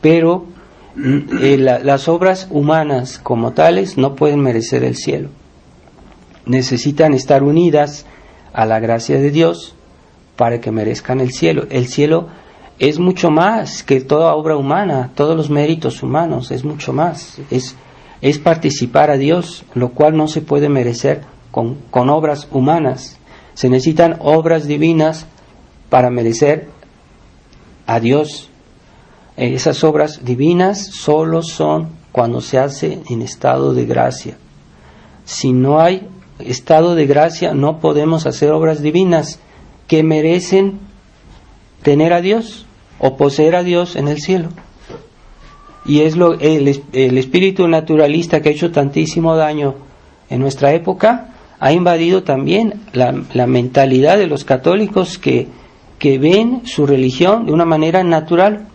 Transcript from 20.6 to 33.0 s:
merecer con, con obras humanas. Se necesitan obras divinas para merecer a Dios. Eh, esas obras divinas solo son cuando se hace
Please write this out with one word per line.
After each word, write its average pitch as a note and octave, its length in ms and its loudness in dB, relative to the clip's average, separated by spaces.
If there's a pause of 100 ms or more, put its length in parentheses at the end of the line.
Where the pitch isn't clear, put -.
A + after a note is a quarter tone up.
merecer C#3 540 -2 (280)
con, A#2+ 280 -4 (120)
con B2+ 200 2
obras D3+ 400 -2
humanas. C#3+ 680 -2 (360)
Se B2+ 160 0
necesitan D#3+ 500 2
obras D#3+ 460 2
divinas D#3 600 0 (640)
para B2 220 4
merecer B2 580 0 (1160)
a A#2 120 -2
Dios. C#3+ 520 -2 (880)
Eh, B2 160 -2
esas C#3 280 -2
obras D3+ 420 0
divinas F3 680 0
solo D#3+ 500 -2
son D#3+ 460 -4 (240)
cuando A#2+ 280 -2
se - 180 -2
hace C#3+ 500 -4